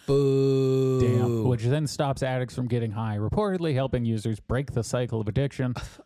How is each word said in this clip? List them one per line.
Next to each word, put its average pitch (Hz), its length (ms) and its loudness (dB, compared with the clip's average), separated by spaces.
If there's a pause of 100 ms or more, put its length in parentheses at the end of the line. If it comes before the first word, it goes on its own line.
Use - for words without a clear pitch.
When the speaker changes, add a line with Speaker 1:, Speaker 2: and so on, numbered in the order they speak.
Speaker 1:
Boo. 135 920 2
Speaker 2:
Damn. 123 460 2
Which 120 180 2
then 143 240 2
stops 139 340 -2
addicts 127 320 -2
from 123 140 -4
getting 117 240 -2
high, 110 260 -4
reportedly 170 560 0
helping 127 300 0
users 113 380 -2
break 131 320 -4
the 117 100 0
cycle 117 380 -2
of 104 80 -2
addiction. 127 440 -2 (320)